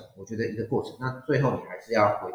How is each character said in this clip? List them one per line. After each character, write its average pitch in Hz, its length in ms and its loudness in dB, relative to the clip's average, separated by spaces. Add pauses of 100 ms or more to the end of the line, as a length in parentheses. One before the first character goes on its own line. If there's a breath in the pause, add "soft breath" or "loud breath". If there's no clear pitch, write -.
(160)
我 98 80 -16
觉 113 100 -10
得 113 120 -2
一 107 100 -6
个 113 80 -4
过 107 180 0
程。 - 160 -14
那 127 280 -4
最 139 160 4
后 127 80 4
你 98 80 0 (100)
还 - 100 -10
是 - 140 -10
要 107 280 6
回 92 140 -8